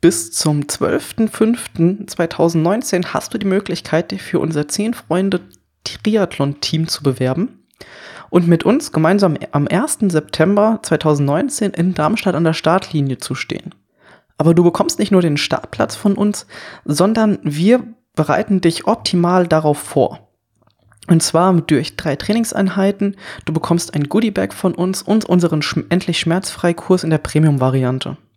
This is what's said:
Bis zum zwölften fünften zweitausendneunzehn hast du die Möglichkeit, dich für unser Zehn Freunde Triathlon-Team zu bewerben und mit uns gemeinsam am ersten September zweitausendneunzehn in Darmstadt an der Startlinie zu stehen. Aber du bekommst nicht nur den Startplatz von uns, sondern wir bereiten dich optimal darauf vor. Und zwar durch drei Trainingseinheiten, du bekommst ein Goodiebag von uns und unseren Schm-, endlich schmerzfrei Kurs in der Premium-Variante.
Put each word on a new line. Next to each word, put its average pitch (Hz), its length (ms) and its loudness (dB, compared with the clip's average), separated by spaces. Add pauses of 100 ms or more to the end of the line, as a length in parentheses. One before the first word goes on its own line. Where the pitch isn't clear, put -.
Bis - 300 2
zum 147 360 -2
zwölften - 600 -2
fünften 208 800 0
zweitausendneunzehn 170 1040 0
hast - 180 -4
du 233 60 -6
die 202 80 -2
Möglichkeit, 180 640 -2
dich 196 140 -8
für - 160 -2
unser 147 280 -2
Zehn 220 280 -4
Freunde 180 460 -2 (420)
Triathlon-Team 160 1040 -2
zu - 160 -8
bewerben 135 640 -2 (640)
und 175 160 4
mit 170 160 4
uns 247 300 0
gemeinsam 165 440 2 (140)
am 147 160 0
ersten 214 420 0
September 202 720 2
zweitausendneunzehn 156 920 0
in 175 200 0
Darmstadt 160 400 0
an 165 120 0
der 160 80 2
Startlinie 156 680 -2
zu - 160 -6
stehen. - 400 -10 (600)
Aber 165 180 4
du 175 80 6
bekommst 175 340 2
nicht - 140 0
nur 185 100 6
den 151 160 0
Startplatz - 580 -4
von 202 200 0
uns, 208 320 -2 (360)
sondern 202 600 2
wir 175 400 2 (320)
bereiten 170 460 0
dich - 260 0
optimal 180 580 2
darauf 156 320 2
vor. - 440 -2 (840)
Und 165 140 4
zwar 180 320 4
durch 160 440 0
drei 139 180 -2
Trainingseinheiten, 196 1000 -2 (300)
du 160 80 -4
bekommst - 400 -2
ein 147 160 -2
Goodiebag 202 440 0
von - 200 -2
uns 185 300 -4
und 214 220 2
unseren 170 360 2
Schm-, - 280 -4
endlich 175 300 0
schmerzfrei 170 540 -2
Kurs 180 300 0
in 160 80 0
der 156 80 2
Premium-Variante. 135 1000 0 (200)